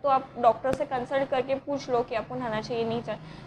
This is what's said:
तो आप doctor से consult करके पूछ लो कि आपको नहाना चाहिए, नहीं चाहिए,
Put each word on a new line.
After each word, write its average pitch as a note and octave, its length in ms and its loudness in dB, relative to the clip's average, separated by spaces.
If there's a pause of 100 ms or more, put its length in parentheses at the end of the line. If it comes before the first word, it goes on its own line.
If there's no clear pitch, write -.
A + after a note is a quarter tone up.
तो C#4+ 60 2
आप C4+ 200 4 (100)
doctor A#3+ 340 4
से C#4 140 0
consult C4+ 420 0
करके C4+ 260 2
पूछ C4+ 360 -4
लो B3 120 4
कि B3 120 -4
आपको A3+ 200 -4
नहाना A#3 260 -2
चाहिए, A3+ 240 -2
नहीं A3+ 180 -2
चाहिए, A3+ 200 -8 (240)